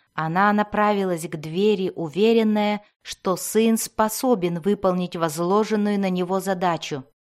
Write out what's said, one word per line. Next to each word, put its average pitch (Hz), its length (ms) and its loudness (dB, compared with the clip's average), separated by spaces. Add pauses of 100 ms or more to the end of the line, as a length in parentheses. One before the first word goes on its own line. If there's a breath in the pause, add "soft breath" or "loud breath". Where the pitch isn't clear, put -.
(160)
Она 175 360 2
направилась 208 760 0
к 160 100 -10
двери, 185 580 0
уверенная, 208 880 2 (260 soft breath)
что - 280 -4
сын 226 380 2
способен 214 880 0
выполнить 185 540 0
возложенную 202 840 0
на 196 120 0
него 180 280 -2
задачу, 175 680 -4 (160)